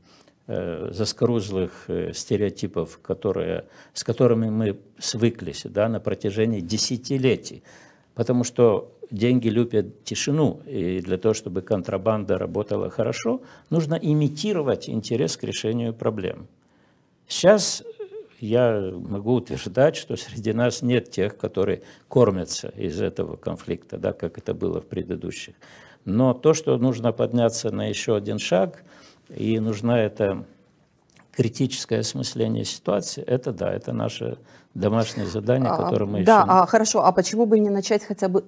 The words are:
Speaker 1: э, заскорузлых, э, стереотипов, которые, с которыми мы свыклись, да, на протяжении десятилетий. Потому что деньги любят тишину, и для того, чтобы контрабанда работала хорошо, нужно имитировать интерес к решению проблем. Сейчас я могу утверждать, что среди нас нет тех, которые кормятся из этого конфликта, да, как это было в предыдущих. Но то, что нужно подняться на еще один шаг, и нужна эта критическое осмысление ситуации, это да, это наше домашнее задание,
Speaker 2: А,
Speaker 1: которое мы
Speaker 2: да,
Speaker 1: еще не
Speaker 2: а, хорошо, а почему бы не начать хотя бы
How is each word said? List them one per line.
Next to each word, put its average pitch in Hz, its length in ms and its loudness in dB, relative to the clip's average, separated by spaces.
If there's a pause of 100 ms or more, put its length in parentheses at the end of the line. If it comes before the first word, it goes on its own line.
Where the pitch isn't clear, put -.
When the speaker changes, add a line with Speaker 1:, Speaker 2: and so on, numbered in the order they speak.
(480)
Speaker 1:
э, 90 440 -6
заскорузлых, 98 800 0 (160)
э, 85 260 -4
стереотипов, 95 880 -4
которые, 87 640 -4 (280)
с - 100 -8
которыми 113 460 2
мы 107 260 0 (240)
свыклись, 113 640 -2
да, 104 240 0
на 110 100 -4
протяжении 107 600 -2
десятилетий. 117 1000 -2 (540)
Потому 123 280 2
что 117 480 4 (200)
деньги 117 380 2
любят 107 540 0
тишину, 143 640 0
и 92 340 -2
для 92 160 -2
того, 110 160 2
чтобы 95 280 -6
контрабанда 98 760 0
работала 98 520 -4
хорошо, 220 520 -2 (280)
нужно 156 260 0
имитировать 151 920 0
интерес 120 480 -2
к - 60 -14
решению 113 500 -4
проблем. 110 540 -6 (800)
Сейчас - 560 4 (560)
я 110 540 2
могу 101 400 -4
утверждать, 123 640 0
что - 200 -8
среди 110 380 -4
нас 120 300 0
нет 123 260 0
тех, 98 280 -2
которые 98 440 -2 (260)
кормятся 98 600 2
из 95 340 -6
этого 87 340 -4
конфликта, 85 600 -8
да, 98 160 -2
как - 240 -8
это - 160 -6
было 87 260 -4
в 80 60 -10
предыдущих. 87 680 -8 (500)
Но 120 280 4
то, 147 200 4
что 143 240 0
нужно 117 360 0
подняться 117 580 0
на 104 180 -2
еще 104 260 -2
один 104 220 -2
шаг, - 460 0 (460)
и 110 300 -2
нужна 110 400 0
эта 104 460 0 (920)
критическое 113 640 -2
осмысление 113 640 -4
ситуации, - 580 -4
это 127 280 -2
да, 95 220 -4
это 104 200 -8
наше 110 440 -4 (360)
домашнее 104 540 0
задание, 120 440 2
Speaker 2:
А, - 60 0
Speaker 1:
которое - 280 2
мы - 180 -2
Speaker 2:
да, 214 160 8
Speaker 1:
еще 185 40 8
не 180 60 2
Speaker 2:
а, 185 160 8
хорошо, 220 400 4
а 180 60 8
почему 202 340 2
бы 214 140 6
не 208 100 4
начать 202 340 0
хотя 196 240 -2
бы 185 200 2